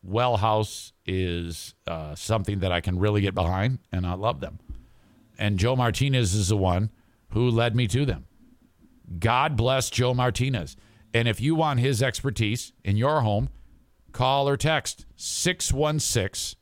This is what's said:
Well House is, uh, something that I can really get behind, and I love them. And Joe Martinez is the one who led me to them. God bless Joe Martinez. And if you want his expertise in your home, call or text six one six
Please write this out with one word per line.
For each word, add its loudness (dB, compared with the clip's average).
Well 0
House 0
is, -2
uh, -8
something -2
that 0
I 2
can -2
really 4
get 0
behind, 0
and -2
I -2
love -4
them. -10
And 0
Joe 2
Martinez 2
is 2
the 2
one 2
who 2
led 2
me 2
to 0
them. -4
God 2
bless 2
Joe 0
Martinez. 0
And 4
if 0
you 2
want 2
his 2
expertise -2
in 0
your 2
home, 0
call 2
or 2
text -2
six -2
one 0
six -4